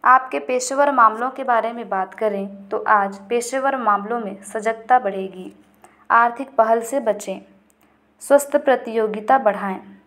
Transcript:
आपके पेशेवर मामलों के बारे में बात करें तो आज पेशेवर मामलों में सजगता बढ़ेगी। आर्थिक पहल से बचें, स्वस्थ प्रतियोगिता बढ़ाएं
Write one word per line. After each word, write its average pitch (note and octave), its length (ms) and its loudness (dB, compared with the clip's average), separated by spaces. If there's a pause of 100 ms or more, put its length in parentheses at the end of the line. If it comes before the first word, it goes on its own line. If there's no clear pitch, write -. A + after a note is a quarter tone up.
आपके B3+ 340 4
पेशेवर C4+ 520 0
मामलों A#3 400 4
के C4 140 -10
बारे A3+ 280 0
में A#3 160 -10
बात F#3+ 260 -4
करें G3+ 540 -4
तो - 100 -4 (100)
आज G3 300 2 (100)
पेशेवर C4 480 -2
मामलों G#3+ 440 -2
में G#3 220 -10
सजगता A3+ 560 0
बढ़ेगी। F#3+ 540 -6 (580)
आर्थिक A#3+ 460 2
पहल A3+ 260 4
से C4+ 180 -4
बचें, G3+ 400 -4 (840)
स्वस्थ C#4+ 340 2
प्रतियोगिता A3+ 840 0
बढ़ाएं G3 400 -2 (280)